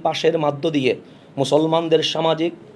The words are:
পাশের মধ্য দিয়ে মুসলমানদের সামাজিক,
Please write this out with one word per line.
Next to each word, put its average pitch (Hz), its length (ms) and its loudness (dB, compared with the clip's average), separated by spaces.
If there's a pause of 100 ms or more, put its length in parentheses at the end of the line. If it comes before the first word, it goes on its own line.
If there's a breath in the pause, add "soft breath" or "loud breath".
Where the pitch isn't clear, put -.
পাশের 165 360 0
মধ্য 147 300 -2
দিয়ে 127 260 0 (420 loud breath)
মুসলমানদের 156 680 2
সামাজিক, 160 500 -2 (220)